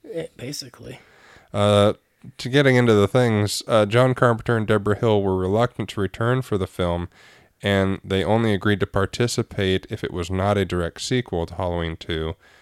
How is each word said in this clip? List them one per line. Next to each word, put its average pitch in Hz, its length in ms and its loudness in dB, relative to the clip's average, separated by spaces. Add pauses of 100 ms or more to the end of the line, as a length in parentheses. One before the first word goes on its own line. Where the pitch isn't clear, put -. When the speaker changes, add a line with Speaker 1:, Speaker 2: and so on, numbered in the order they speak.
(100)
Speaker 1:
Eh, 165 140 -8 (100)
basically. 123 640 -14 (540)
Speaker 2:
Uh, 104 400 4 (460)
to 123 100 -10
getting 135 260 4
into 120 200 6
the 101 120 6
things, 110 600 0
uh, 110 180 4
John 123 300 2
Carpenter 117 420 0
and 110 80 -2
Deborah 104 320 0
Hill 107 240 2
were 95 160 0
reluctant 101 520 0
to - 120 -6
return 117 400 -2
for 110 160 -4
the 92 80 -2
film, 87 420 -2 (540)
and 98 420 0
they 95 200 -2
only 110 320 2
agreed 101 240 0
to 95 80 -2
participate 98 1040 -2
if - 120 -8
it - 80 -6
was 87 200 -6
not 98 260 0
a 95 80 0
direct 87 360 -6
sequel 107 440 -4
to - 80 -14
Halloween 85 440 -4
two, 80 380 -6 (260)